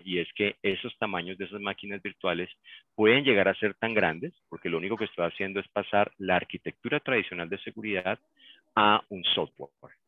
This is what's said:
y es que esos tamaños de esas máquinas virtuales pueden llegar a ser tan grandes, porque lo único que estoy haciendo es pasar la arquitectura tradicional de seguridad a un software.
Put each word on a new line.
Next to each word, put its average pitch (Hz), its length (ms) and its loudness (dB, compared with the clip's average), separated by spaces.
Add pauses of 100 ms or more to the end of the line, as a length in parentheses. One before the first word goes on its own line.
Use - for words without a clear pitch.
y 90 140 -2
es 85 160 -2
que 101 280 0
esos 101 360 -2
tamaños 92 400 -6
de 98 80 -8
esas 101 160 -12
máquinas 101 400 -8
virtuales 90 480 -4 (440)
pueden 117 300 6
llegar 98 240 4
a 95 60 4
ser 104 180 -2
tan 113 220 -4
grandes, 92 400 0 (160)
porque 82 180 -8
lo 82 80 0
único 98 220 -4
que 107 80 -4
estoy 87 180 -4
haciendo 98 340 -4
es 98 100 -6
pasar 104 500 0
la 92 180 2
arquitectura - 640 -4
tradicional 92 480 -2
de 98 120 -6
seguridad 104 580 -4 (580)
a 104 320 8
un 92 160 -8
software. - 460 -2 (380)